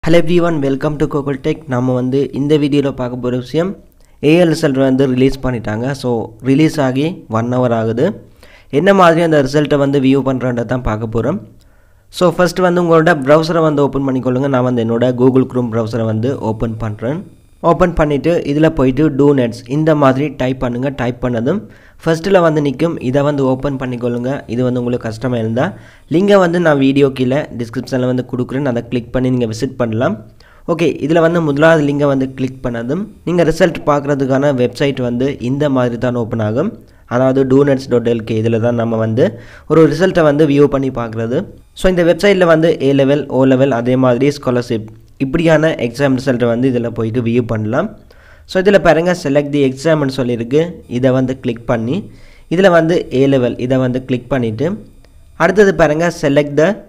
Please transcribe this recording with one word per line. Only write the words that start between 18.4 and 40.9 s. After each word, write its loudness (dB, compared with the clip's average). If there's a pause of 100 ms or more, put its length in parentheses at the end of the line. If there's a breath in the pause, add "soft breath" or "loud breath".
இதுல 4 (100)
போயிட்டு 2 (140)
டூநெட்ஸ் 2 (140)
இந்த 2 (120)
மாதிரி 2 (140)
டைப் -4
பண்ணுங்க. -4 (120)
டைப் -4
பண்ணதும் 0 (460 loud breath)
ஃபர்ஸ்ட்ல 2
வந்து 2
நிக்கும். -2 (140)
இதை 0
வந்து 0
ஓப்பன் -4
பண்ணிக்கொள்ளுங்க. -4 (220)
இது -2
வந்து -2
உங்களுக்கு -4
கஷ்டமா -6
இருந்தா -2 (500 loud breath)
லிங்கை 4
வந்து 0
நான் 2
வீடியோ 4 (100)
கீழே 0 (200)
டிஸ்கிரிப்ஷன்ல -4
வந்து -2
கொடுக்குறேன். -4
அதை -2
கிளிக் -6
பண்ணி 0
நீங்க 0
விசிட் -6
பண்ணலாம். -2 (560 soft breath)
ஓகே, 0 (160)
இதுல 2
வந்து 2
முதலாவது 4
லிங்கை 0
வந்து 0 (100)
கிளிக் -6
பண்ணதும் -4 (240)
நீங்க 2
ரிசல்ட் 0 (120)
பார்க்கறதுக்கான 0 (120)
வெப்சைட் -2
வந்து -2 (220)
இந்த 0
மாதிரி 0
தான் -2
ஓப்பன் -4
ஆகும். -2 (420 soft breath)
அதாவது 2 (120)
டூநெட்ஸ் 2
டாட் 0
எல்கே, -6
இதுல 0
தான் 0
நம்ம -2
வந்து 0 (460 loud breath)
ஒரு 6 (120)
ரிசல்ட்டை 2
வந்து 4
வியூ 4
பண்ணி -2 (100)